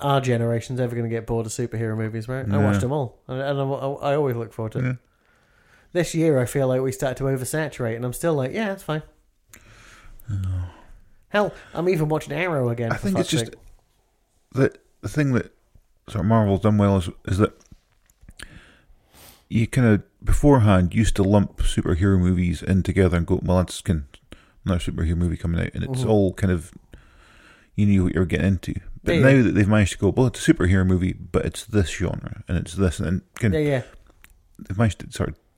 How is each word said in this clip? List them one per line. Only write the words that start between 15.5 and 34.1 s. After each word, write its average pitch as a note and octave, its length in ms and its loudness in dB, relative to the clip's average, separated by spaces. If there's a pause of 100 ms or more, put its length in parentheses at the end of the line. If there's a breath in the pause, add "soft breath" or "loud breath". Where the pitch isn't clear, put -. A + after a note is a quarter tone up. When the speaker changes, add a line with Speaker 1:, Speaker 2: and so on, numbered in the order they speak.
Speaker 2:
sort F#2 160 -4
of - 20 2
Marvel's G#2 360 4
done G#2+ 160 4
well G2+ 180 4
is, F2 120 0 (180)
is F#2 120 -2
that G#2+ 140 2 (2000 loud breath)
you A2+ 160 0
kind B2+ 200 2
of G#2 160 4 (200)
beforehand G#2+ 720 6
used A2 220 2
to G2+ 60 2
lump G2 360 2
superhero G2 600 2
movies F2+ 440 2
in F#2 200 2
together F2+ 340 2
and E2+ 100 0
go, F#2 160 0
"Well, F2+ 160 2
that's - 220 -2
kind E2 200 -2 (120)
of - 260 -20 (280 loud breath)
another F2 140 0
superhero E2+ 360 -2
movie E2+ 220 -2
coming E2+ 220 -4
out," E2+ 140 -4
and - 100 -8
it's B2+ 160 -6
Speaker 1:
Mm-hmm. A#2+ 100 -2
Speaker 2:
all G2+ 240 2
kind F#2+ 180 -2
of, E2 180 -6 (1040 soft breath)
you G#2+ 120 2
knew G2 180 4
what - 100 0
you E2+ 60 0
were F#2 60 2
getting E2 220 0
into. - 260 -2 (280)
But E3+ 120 0
Speaker 1:
Yeah, D#3+ 60 2
yeah. C3+ 160 8
Speaker 2:
now C3 80 6
that F#2+ 80 4
they've G2 160 4
managed G#2+ 240 4
to - 60 -12
go, G2 120 2
"Well, B2+ 160 2
it's - 200 -4
a E3 60 6
superhero F#2 340 2
movie, F#2 280 2
but - 320 -4
it's - 180 -8
this G#2 240 0
genre, - 580 -6
and F2 120 -2
it's - 160 -8
this," F#2 260 0
and F2 220 -4 (140)
kind A2 180 0
of D#3 80 0
Speaker 1:
Yeah, D3 60 0
yeah. C3 140 -2 (760)